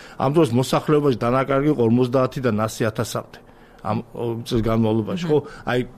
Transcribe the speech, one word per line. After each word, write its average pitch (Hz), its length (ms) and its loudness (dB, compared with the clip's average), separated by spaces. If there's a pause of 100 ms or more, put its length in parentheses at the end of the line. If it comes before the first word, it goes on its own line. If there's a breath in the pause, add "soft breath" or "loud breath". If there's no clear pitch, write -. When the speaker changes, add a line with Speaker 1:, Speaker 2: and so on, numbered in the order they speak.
(160 loud breath)
Speaker 1:
ამ 135 180 0
დროს 160 180 4
მოსახლეობაში 143 640 2
დანაკარგი 131 560 0
იყო 123 120 0
ორმოცდაათიდან 123 760 2
ასი 110 260 -4
ათასამდე. - 560 -6 (380 loud breath)
ამ 107 200 -4 (120)
ორი 117 340 -8
წლის 117 160 -2
განმავლობაში, 110 640 0
Speaker 2:
მჰმ. 165 80 -2
Speaker 1:
ხო? 151 60 4 (240 loud breath)
აი, 123 180 -2 (180)